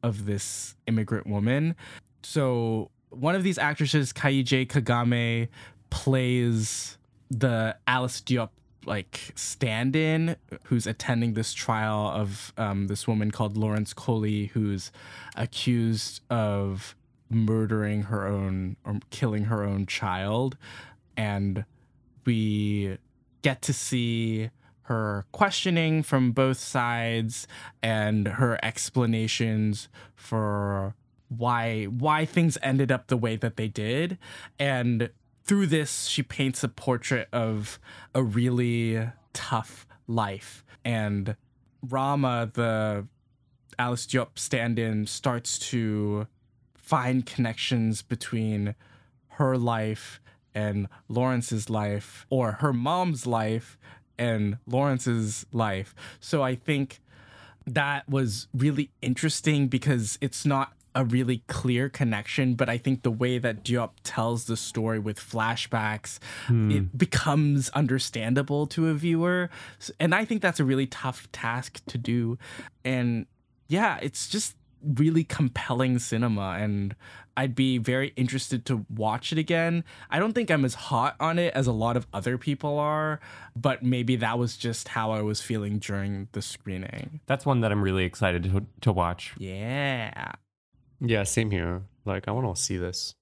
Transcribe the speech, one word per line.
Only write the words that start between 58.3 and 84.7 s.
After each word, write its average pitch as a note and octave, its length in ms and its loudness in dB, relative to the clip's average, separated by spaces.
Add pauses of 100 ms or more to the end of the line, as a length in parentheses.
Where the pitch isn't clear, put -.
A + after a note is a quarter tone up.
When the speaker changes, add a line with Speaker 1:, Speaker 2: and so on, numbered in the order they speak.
Speaker 1:
really C#3 360 2 (120)
interesting C#3+ 640 2
because B2 540 2
it's - 260 -2
not C#3 260 2 (220)
a C3+ 100 2
really B2 440 2
clear B2+ 400 0
connection, B2 680 0
but A#2+ 140 0
I A#2 100 0
think C3 240 0
the B2 80 2
way B2 280 0
that A2+ 260 -4
Diop A#2+ 260 0 (140)
tells A#2 400 -2
the A2+ 120 -2
story A2 440 -2
with G#2 180 -4
flashbacks, A2 1000 -2 (260)
Speaker 2:
Hmm. A2+ 240 6
Speaker 1:
it G2+ 260 2
becomes D3 720 2
understandable C3 1000 0
to E3 220 0
a D#3 40 2
viewer. E3+ 560 2 (300)
S-, - 180 -12
and E3 160 4
I A3 100 2
think G#3+ 160 -2
that's F3 200 2
a D3+ 40 6
really C3+ 220 4
tough - 460 -6
task - 540 -4
to - 120 -6
do. A#2 400 0 (460)
And A#2+ 420 0 (400)
yeah, F#3 360 2
it's - 260 -6
just - 260 -4 (300)
really D#3 400 4
compelling B2+ 720 0
cinema, G#2+ 640 0
and G2+ 340 -2 (420)
I'd C3 200 0
be C3 220 4
very B2+ 380 0
interested B2+ 500 0
to A#2 180 0 (100)
watch A2 380 -2
it D#3+ 60 2
again. E3 440 0 (280)
I D3 100 2
don't G#3+ 140 0
think A#3 160 0
I'm D3 140 6
as B2+ 100 0
hot B2+ 440 0
on E3 220 0
it F3 140 0
as C3+ 120 2
a B2 60 2
lot A#2 240 2
of A#2+ 160 -2
other A#2+ 260 -2
people D3 400 -2
are, D3+ 400 0 (380)
but B2+ 260 2
maybe B2 340 2
that A2+ 220 0
was A#2+ 200 -2
just - 300 -4